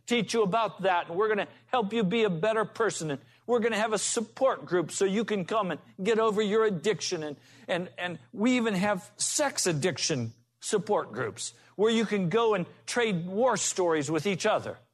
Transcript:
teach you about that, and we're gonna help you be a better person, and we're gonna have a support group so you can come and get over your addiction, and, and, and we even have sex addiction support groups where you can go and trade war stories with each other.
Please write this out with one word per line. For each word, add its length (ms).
teach 260
you 100
about 400
that, 260
and 80
we're 120
gonna 200
help 260
you 100
be 200
a 80
better 340
person, 460
and 100
we're 120
gonna 180
have 160
a 60
support 680
group 260
so 140
you 200
can 200
come 260
and 100
get 160
over 220
your 240
addiction, 580
and, 140
and, 300
and 200
we 240
even 180
have 420
sex 500
addiction 680
support 520
groups 400
where 160
you 160
can 220
go 260
and 100
trade 400
war 300
stories 540
with 160
each 200
other. 320